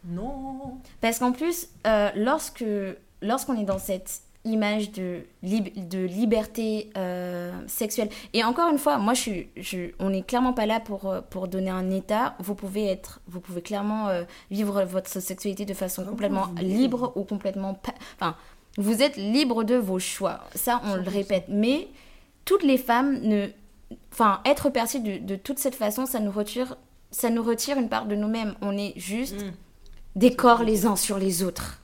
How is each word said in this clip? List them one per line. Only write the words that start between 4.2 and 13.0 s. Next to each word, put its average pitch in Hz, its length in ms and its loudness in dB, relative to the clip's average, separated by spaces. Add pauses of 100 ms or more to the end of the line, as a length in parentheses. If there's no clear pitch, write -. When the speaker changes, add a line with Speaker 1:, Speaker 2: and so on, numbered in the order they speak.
Speaker 2:
image 214 480 2
de 180 300 -6 (200)
lib-, 190 460 -2
de 190 160 -2
liberté, 214 920 0
euh, 180 540 -4 (160)
sexuelle, 214 400 -2 (260)
et 226 120 4
encore 330 260 4
une 294 60 4
fois, 294 200 4
moi, 214 160 4
je 247 80 2
suis... 185 360 -4
je, 180 320 -6 (100)
on 190 100 0
n'est 190 120 0
clairement 254 320 2
pas 220 120 0
là 220 140 2
pour, 202 300 -6
euh, 185 120 -2
pour 190 280 -8
donner 190 200 -2
un 185 200 -2
état. 190 500 0
Vous 196 160 -4
pouvez 202 300 -4
être, 190 420 -4